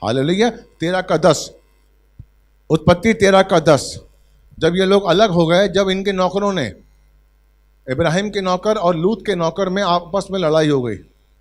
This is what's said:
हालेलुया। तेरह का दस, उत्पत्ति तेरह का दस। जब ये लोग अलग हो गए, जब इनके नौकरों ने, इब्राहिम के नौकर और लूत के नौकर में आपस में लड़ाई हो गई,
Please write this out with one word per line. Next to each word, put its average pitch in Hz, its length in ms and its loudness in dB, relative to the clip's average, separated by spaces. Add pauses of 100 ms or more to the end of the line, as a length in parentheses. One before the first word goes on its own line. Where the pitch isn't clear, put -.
हालेलुया। 151 460 0
तेरह 185 520 -8
का 180 160 -2
दस, 160 360 0 (1160)
उत्पत्ति 175 440 2
तेरह 190 280 4
का 190 180 2
दस। 151 400 0 (600)
जब 170 160 0
ये 190 100 0
लोग 196 180 2
अलग 196 260 2
हो 170 180 0
गए, 180 200 2
जब 190 220 -2
इनके 190 220 -4
नौकरों 190 420 -2
ने, 123 200 -6 (1160)
इब्राहिम 165 400 0
के 202 120 -6
नौकर 185 340 0
और 180 200 0
लूत 190 300 -2
के 202 100 -2
नौकर 170 340 -2
में 196 140 -2
आपस 175 480 -2
में 190 80 -6
लड़ाई 156 300 2
हो 139 120 2
गई, 117 140 -6 (460)